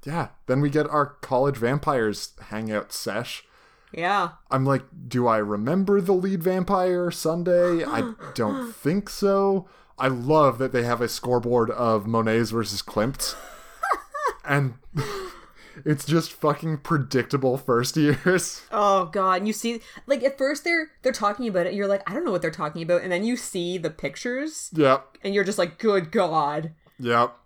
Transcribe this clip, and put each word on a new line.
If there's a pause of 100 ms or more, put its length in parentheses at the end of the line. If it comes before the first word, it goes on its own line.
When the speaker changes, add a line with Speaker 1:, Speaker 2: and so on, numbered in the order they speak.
Speaker 1:
yeah, (180)
then
we
get
our
college
vampires (180)
hangout
sesh. (520)
Speaker 2:
Yeah. (200)
Speaker 1:
I'm
like, (260)
"Do
I
remember
the
lead
vampire,
Sunday?
I (100)
Speaker 2:
<gasps>
Speaker 1:
don't
think
so." (300)
I
love
that
they
have
a
scoreboard
of
Monets
versus
Klimts.
Speaker 2:
<laughs>
Speaker 1:
And (220)
<laughs>
it's
just
fucking
predictable
first
years.
Speaker 2:
Oh,
God.
And
you
see, (240)
like,
at
first
they're, (100)
they're
talking
about
it,
and
you're
like,
"I
don't
know
what
they're
talking
about."
And
then
you
see
the
pictures.
Speaker 1:
Yep.
Speaker 2:
And
you're
just
like,
"Good
God." (260)
Speaker 1:
Yep. (100)